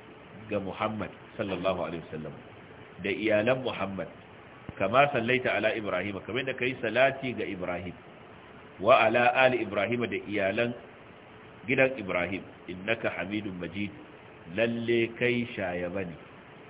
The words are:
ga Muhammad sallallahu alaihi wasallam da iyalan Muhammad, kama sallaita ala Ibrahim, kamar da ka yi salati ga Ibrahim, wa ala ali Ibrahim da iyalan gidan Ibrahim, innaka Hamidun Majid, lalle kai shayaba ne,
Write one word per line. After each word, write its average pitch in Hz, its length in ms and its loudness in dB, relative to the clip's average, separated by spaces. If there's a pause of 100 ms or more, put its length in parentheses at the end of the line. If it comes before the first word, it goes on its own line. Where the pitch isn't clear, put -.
(460)
ga 104 140 -2
Muhammad 101 500 -4 (240)
sallallahu 92 480 -2
alaihi 82 240 -6
wasallam 78 280 -10 (640)
da 92 120 -4
iyalan 107 520 2
Muhammad, 95 460 -4 (640)
kama 123 360 4
sallaita 123 440 2
ala 104 200 2
Ibrahim, 98 480 -4
kamar 127 240 -4
da 131 80 -4
ka 123 120 -4
yi 127 120 -2
salati 123 560 2
ga 101 120 -4
Ibrahim, 90 480 -6 (840)
wa 110 220 8
ala 120 340 6
ali 127 280 6
Ibrahim 104 440 0
da 98 120 -2
iyalan 104 560 0 (920)
gidan 131 320 4
Ibrahim, 92 460 -2 (220)
innaka 101 460 -2
Hamidun 98 460 -4
Majid, 90 360 -6 (600)
lalle 117 640 2
kai 123 400 0
shayaba 90 500 -4
ne, 85 120 -10 (540)